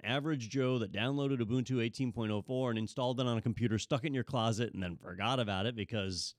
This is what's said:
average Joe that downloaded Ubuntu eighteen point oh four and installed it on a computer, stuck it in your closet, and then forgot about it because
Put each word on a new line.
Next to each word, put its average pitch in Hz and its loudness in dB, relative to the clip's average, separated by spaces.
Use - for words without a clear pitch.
average 139 0
Joe 127 2
that 107 -2
downloaded 135 0
Ubuntu 120 2
eighteen 117 0
point 110 0
oh 104 0
four 127 0
and 113 0
installed 123 0
it 127 2
on 120 2
a 110 0
computer, 113 2
stuck 127 0
it 160 -2
in 139 -2
your 123 0
closet, 113 0
and 95 -6
then 87 -4
forgot 98 -2
about 101 0
it 123 -2
because 95 -4